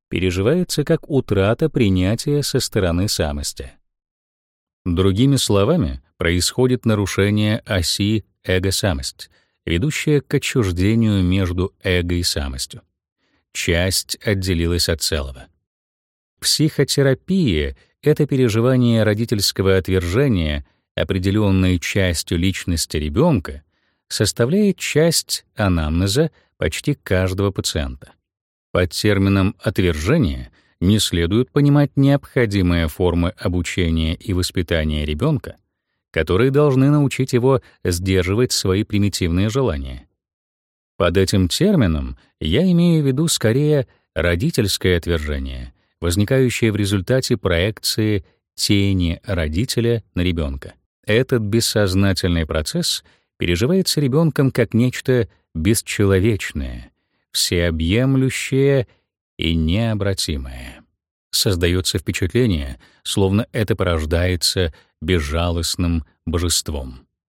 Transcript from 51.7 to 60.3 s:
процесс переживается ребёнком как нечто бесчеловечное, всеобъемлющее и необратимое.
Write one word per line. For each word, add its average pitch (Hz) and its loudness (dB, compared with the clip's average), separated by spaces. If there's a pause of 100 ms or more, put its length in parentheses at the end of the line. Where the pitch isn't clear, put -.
процесс - -4 (340)
переживается 156 0
ребёнком 143 0
как 117 0
нечто 120 0 (260)
бесчеловечное, 92 0 (400)
всеобъемлющее 127 0 (500)
и 82 0
необратимое. 82 -2 (460)